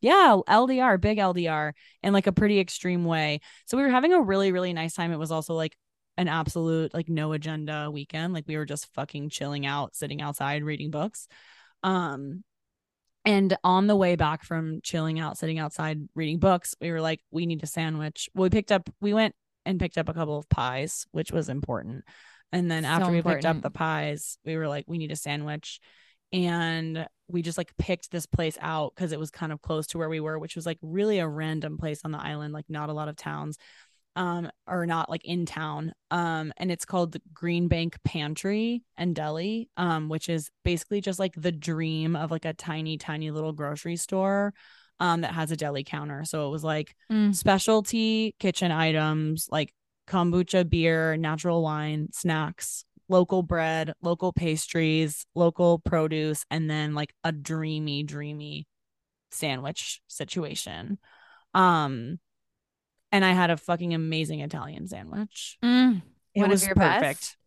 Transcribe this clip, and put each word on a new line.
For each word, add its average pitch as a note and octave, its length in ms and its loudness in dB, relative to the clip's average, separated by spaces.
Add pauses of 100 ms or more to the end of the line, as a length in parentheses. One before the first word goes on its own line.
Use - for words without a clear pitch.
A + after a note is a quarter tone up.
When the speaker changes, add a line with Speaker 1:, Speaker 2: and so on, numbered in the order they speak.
Speaker 1:
yeah, C#4+ 460 10
L A3 220 8
D C4 100 2
R, B3+ 180 6
big G#3 220 2
L F#3+ 140 4
D F3 160 0
R, D3+ 260 -2 (300)
in, G3 80 4
like, G3 160 6
a G3 40 2
pretty G#3 280 6
extreme F3+ 440 0
way. D#3 360 2 (260)
So A#3 100 -2
we C4+ 60 2
were C#4 80 4
having B3+ 220 6
a F4+ 80 8
really, G3 320 4
really F3+ 200 0
nice E3 220 -4
time. E3+ 160 -2
It E3 80 0
was D#3 140 -4
also, D#3+ 220 -2
like, D#3+ 220 -2 (420)
an F3 100 2
absolute, D#3+ 680 0
like, E3 140 -4
no D#3 240 0
agenda D3+ 580 -6
weekend. D#3 420 -6
Like, D#3+ 160 -6
we D#3 80 -4
were D3+ 100 -2
just C#3+ 280 -8
fucking D3 360 -6
chilling C#3+ 360 -4
out, C#3 280 -4
sitting D3 280 -8
outside, D3 420 -4
reading D3 260 -6
books. E3 380 -6 (540)
Um, E3+ 600 -2 (800)
and G3 400 4
on F#3 240 6
the G#3 80 6
way F3+ 200 6
back D#3 280 0
from D#3+ 380 -4
chilling D#3+ 360 -2
out, D#3+ 180 -6
sitting D#3+ 220 -4
outside, D#3 400 -4 (160)
reading D#3+ 240 -2
books, F3+ 420 4
we E3+ 120 -4
were E3 80 -2
like, D#3+ 200 -2 (100)
"We E3 160 -2
need D#3+ 160 -2
a E3 40 -8
sandwich." D#3 680 -4
Well, F#3+ 100 2
we F#3 60 4
picked G#3 220 2
up, F#3 160 2 (120)
we G#3 140 2
went A3 200 2 (300)
and F#3 160 -2
picked F3 180 -2
up D#3+ 100 -2
a D#3+ 60 -4
couple D3+ 240 -2
of D3+ 100 -12
pies, C3 640 0
which D#3 220 -4
was D#3 160 -2
important. B2+ 560 -6 (480)
And F3 180 0
then D#3+ 140 -2
Speaker 2:
So C3+ 60 -4
Speaker 1:
after E3+ 200 2
we E3+ 120 2
picked D#3 220 0
up E3 120 4
Speaker 2:
important. - 80 -6
Speaker 1:
the - 60 -2
pies, D3+ 720 -4
we D#3+ 120 -4
were D#3 120 -2
like, D3 180 -4
"We E3+ 120 -6
need D#3 120 -6
a D#3 60 -8
sandwich." D3+ 640 -8 (520)
And E3 760 -2 (220)
we F3 140 -2
just, E3 160 -4
like, - 200 -6
picked - 320 -2
this E3+ 160 -6
place D#3+ 340 -2
out D#3 340 -4
'cause E3+ 180 -4
it D3+ 60 -6
was D#3 120 -6
kind D#3 220 -8
of D3+ 100 -10
close D#3 260 -4
to E3+ 100 -8
where D#3+ 100 -2
we D#3+ 120 -4
were, D#3 180 -6
which D#3+ 180 -12
was, E3 100 -8
like, E3 160 -6
really G3 360 0
a E3 100 0
random D#3 500 -6
place D3+ 260 -6
on D#3 80 -6
the D3 100 -6
island, D3 300 -8
like, D3+ 160 -12
not D3+ 220 -8
a - 20 -6
lot D3+ 160 -6
of D3+ 80 -10
towns, D3+ 420 -8 (580)
um, F3 340 -4 (160)
or F3 200 -2
not, E3 240 -2
like, D#3+ 140 -6
in F3 220 -2
town. D#3 460 -6 (180)
Um, E3 460 -2
and F3+ 160 -4
it's E3 120 -6
called F3 280 -2
the D#3 100 -10 (120)
Green F3 340 0
Bank E3 360 0
Pantry G#3 800 -2 (140)
and F3 180 0
Deli, E3 640 -4
um, D#3+ 320 0
which D#3 200 -4
is E3 220 -2 (140)
basically F3+ 360 0
just, F#3+ 180 -4
like, F#3+ 180 -2
the F3 160 -2
dream D#3+ 640 -2
of, D#3 140 -4
like, D#3+ 140 -4
a D#3+ 100 -4
tiny, D#3+ 440 -6
tiny D#3 320 -6
little D#3 220 -4
grocery D3+ 440 -6
store, G3 580 0 (460)
um, E3+ 220 2
that D3+ 120 -4
has D#3+ 180 -2
a D#3+ 40 -4
deli C#3+ 280 -4
counter. D3 400 -8
So D3+ 240 -4
it - 20 -4
was, D3+ 140 -6
like, D#3 320 -4 (160)
Speaker 2:
Mm. G#3 220 4
Speaker 1:
specialty A3 1040 4
kitchen F3+ 320 2
items, D#3 800 2
like D3+ 220 -2 (360)
kombucha F3+ 600 4
beer, D#3+ 480 4
natural E3 460 0
wine, D3+ 500 -2
snacks, D#3 720 -2 (240)
local F3+ 340 4
bread, D#3+ 580 0
local F3 320 0
pastries, D#3+ 1040 0
local E3+ 440 4
produce, D#3 720 0
and D#3 200 -2
then, D3+ 240 -2
like, D3 280 -4
a E3 100 0
dreamy, D#3 720 -4
dreamy D3 640 -10 (640)
sandwich C#3 800 -6
situation. - 880 -6 (560)
Um, D#3 640 2 (960)
and G3 120 6
I F#3 80 6
had F3+ 180 4
a E3+ 60 4
fucking E3+ 380 -2
amazing D#3+ 460 -2
Italian D3+ 480 -10
sandwich. - 720 -10
Speaker 2:
Mm. A#3+ 400 6 (320)
Speaker 1:
It G3 60 2
Speaker 2:
One G#3 60 6
of G3 40 6
Speaker 1:
was G3 160 4
Speaker 2:
your F#3+ 80 0
Speaker 1:
perfect. F#3+ 280 6
Speaker 2:
best? - 340 -4 (100)